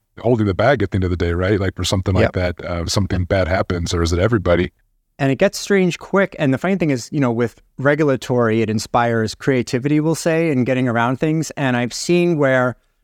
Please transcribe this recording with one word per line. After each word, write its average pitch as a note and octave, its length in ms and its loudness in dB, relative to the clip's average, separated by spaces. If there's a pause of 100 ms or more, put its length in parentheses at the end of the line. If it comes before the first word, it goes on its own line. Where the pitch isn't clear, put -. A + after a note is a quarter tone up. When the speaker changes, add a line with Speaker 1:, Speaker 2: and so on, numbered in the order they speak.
(160)
Speaker 1:
the, - 60 -14
holding A2 240 2
the F#2+ 80 0
bag A#2 280 2
at G2 100 -2
the - 40 0
end F#2 80 0
of F2+ 60 0
the F2+ 60 0
day, E2+ 160 0
right? F#2 260 0
Like, F#2+ 160 -2
for F#2 100 -6
something F#2+ 300 0
like G2+ 200 2
Speaker 2:
Yep. F2 240 -2
Speaker 1:
that, - 60 -12
uh, E2+ 220 -6
something F#2 380 -2
bad F#2 240 0
happens, F2 460 -2
or E2+ 80 0
is E2 100 0
it F2 60 0
everybody? F2+ 540 2 (460)
Speaker 2:
And C#3 140 0
it C3 40 -2
gets G3 220 0
strange F#3 400 0
quick. - 400 -2
And C#3 140 2
the C3 60 0
funny F#3+ 180 0
thing E3+ 140 0
is, B2 220 -2
you D3+ 80 -2
know, B2 120 2
with A2+ 280 -2 (180)
regulatory, C3 840 2
it G#2+ 80 0
inspires A2+ 680 -2
creativity, C3+ 680 0
we'll D#3 140 0
say, E3 360 0
and B2+ 160 0
getting C3 220 0
around A#2+ 280 0
things. D#3 360 -2
And C3 240 -2
I've A#2+ 180 -4
seen F3 440 0
where, C3 380 2 (280)